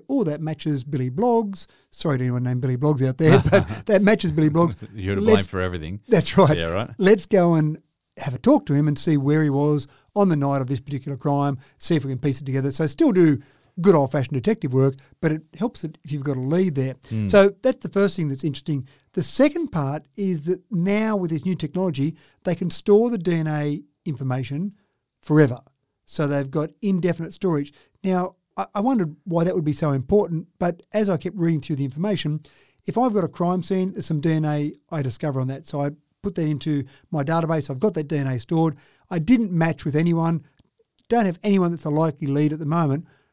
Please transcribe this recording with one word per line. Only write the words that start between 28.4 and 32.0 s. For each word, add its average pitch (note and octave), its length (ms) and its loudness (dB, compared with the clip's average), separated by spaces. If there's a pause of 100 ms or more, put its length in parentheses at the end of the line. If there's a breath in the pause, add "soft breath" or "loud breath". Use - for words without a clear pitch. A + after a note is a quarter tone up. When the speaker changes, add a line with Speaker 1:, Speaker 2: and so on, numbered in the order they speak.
Speaker 1:
I, G3 200 -6
I G#3 40 -4
wondered G3+ 360 0 (100)
why E3 180 0
that F#3 120 0
would D#3+ 100 -2
be D3+ 80 0
so D3+ 160 -2
important, E3 580 0 (120)
but F3 240 -2 (100)
as G#3+ 160 0
I F3 80 0
kept F3+ 180 -8
reading E3 260 0
through D3 160 -4
the C#3 60 -2
information, D3+ 580 -4 (440 soft breath)